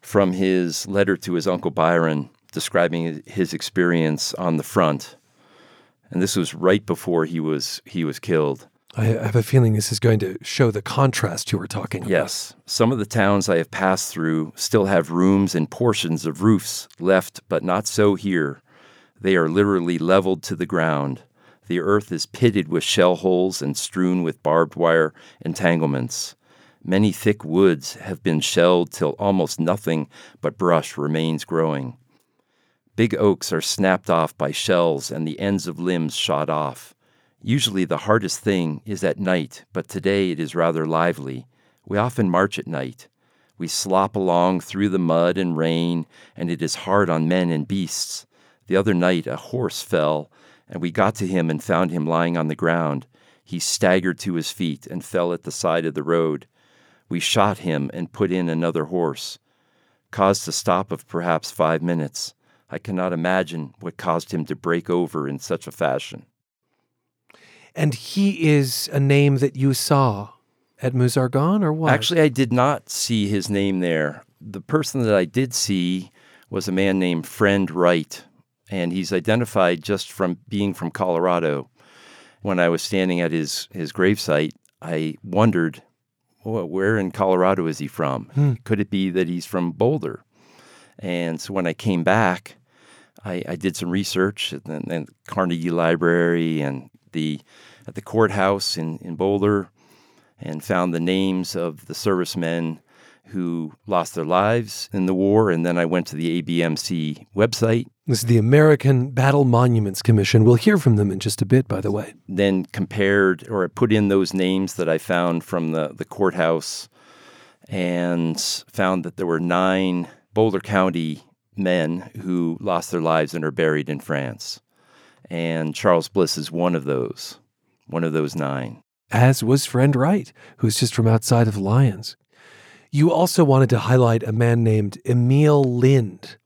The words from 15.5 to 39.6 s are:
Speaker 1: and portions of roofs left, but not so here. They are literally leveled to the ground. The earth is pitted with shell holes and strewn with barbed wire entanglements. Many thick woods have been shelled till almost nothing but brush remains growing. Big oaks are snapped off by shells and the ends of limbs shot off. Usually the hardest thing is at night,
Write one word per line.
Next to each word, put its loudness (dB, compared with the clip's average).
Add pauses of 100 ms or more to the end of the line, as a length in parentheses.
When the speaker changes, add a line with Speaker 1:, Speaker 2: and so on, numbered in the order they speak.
Speaker 1:
and 0
portions -2
of -4
roofs 2 (100)
left, 0
but -2
not -2
so 2
here. -2 (600)
They 2
are 4
literally 2
leveled 2
to -6
the -4
ground. -2 (460)
The -2
earth 0
is -4
pitted 2
with -2
shell 4
holes 0
and -4
strewn 0
with -6
barbed 2
wire 2 (280)
entanglements. -2 (500)
Many 2
thick -2
woods 2
have -12
been 2
shelled 2
till -2 (100)
almost 0
nothing -2 (320)
but -6
brush 0
remains -2
growing. -2 (1000)
Big 2
oaks 0
are 0
snapped 0
off 0
by -2
shells 0
and -6
the -6
ends -2
of -10
limbs -2
shot -2
off. -6 (480)
Usually 0
the -2
hardest -2
thing -2
is -6
at 0
night, -2